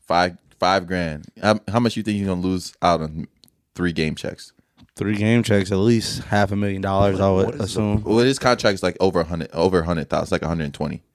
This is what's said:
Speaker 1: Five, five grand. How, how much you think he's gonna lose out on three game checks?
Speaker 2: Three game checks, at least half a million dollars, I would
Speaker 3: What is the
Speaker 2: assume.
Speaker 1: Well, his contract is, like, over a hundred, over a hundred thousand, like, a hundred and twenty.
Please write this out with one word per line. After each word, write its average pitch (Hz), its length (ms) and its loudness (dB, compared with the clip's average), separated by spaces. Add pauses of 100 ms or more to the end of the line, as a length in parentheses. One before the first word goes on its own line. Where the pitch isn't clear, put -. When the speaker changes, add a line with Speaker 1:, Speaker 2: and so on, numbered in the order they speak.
Speaker 1:
Five, 87 320 0 (220)
five 92 260 2
grand. 85 420 -6 (140)
How, 107 280 2
how 110 100 0
much 117 160 0
you 110 80 -6
think 104 140 0
he's 98 100 -2
gonna 90 140 -2
lose 92 400 -2
out 85 200 4
on 78 240 -8 (480)
three 87 200 -2
game 78 220 -2
checks? - 360 -12 (460)
Speaker 2:
Three 101 180 -2
game 110 280 4
checks, 101 280 0
at 95 60 0
least 113 460 0
half 104 280 2
a 101 60 -2
million 98 240 -4
dollars, 98 400 2
I 98 100 4
would 95 140 4
Speaker 3:
What - 100 -6
is - 40 -12
the 107 40 -4
Speaker 2:
assume. 104 400 -2
Speaker 1:
Well, 110 140 2
his 131 200 2
contract 117 380 2
is, 90 80 -8
like, 90 160 -2
over 90 220 2
a - 20 0
hundred, 82 300 -6
over 90 260 2
a 80 60 -2
hundred 82 240 -2
thousand, 80 260 -2
like, - 60 -2
a 78 80 -6
hundred 82 160 -2
and 71 80 -8
twenty. 76 300 -8 (120)